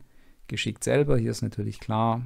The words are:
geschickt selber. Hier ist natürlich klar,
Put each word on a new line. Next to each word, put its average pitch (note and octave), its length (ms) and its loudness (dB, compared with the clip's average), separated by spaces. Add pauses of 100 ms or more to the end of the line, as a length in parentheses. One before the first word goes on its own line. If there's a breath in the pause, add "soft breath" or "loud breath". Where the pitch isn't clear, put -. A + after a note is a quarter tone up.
(480 soft breath)
geschickt - 360 -6
selber. C#3 320 4
Hier A#2 140 2
ist A2 100 -4
natürlich G#2+ 400 -4
klar, A2+ 460 0